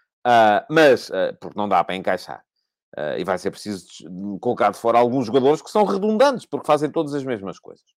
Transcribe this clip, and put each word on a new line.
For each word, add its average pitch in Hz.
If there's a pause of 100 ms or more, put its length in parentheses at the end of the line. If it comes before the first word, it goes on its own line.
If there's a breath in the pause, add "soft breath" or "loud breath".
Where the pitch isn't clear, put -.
(260)
Ah, 110
mas, 151
ah, 92
porque 92
não 104
dá 90
para 92
encaixar. 90 (540)
Ah, 71
e 85
vai 92
ser 95
preciso 101
des-, 92
colocar 113
de -
fora 117
alguns 120
jogadores 135
que -
são 214
redundantes, 214
porque -
fazem 147
todas 147
as 143
mesmas 101
coisas. - (120)